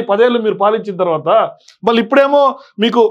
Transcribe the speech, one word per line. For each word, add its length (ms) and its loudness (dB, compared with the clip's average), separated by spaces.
ఈ 100 -4
పదేళ్ళు 340 2
మీరు 180 -2
పాలించిన 400 -2
తర్వాత. 260 -4
మళ్ళీ 180 2
ఇప్పుడేమో 360 2
మీకు 280 0